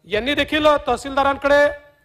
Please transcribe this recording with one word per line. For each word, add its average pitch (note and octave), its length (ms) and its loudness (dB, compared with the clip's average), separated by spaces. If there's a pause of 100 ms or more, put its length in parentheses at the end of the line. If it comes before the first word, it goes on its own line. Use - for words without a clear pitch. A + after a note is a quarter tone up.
यांनी A3 300 -4
देखील D4 320 -2 (200)
तहसीलदारांकडे C#4 800 0 (360)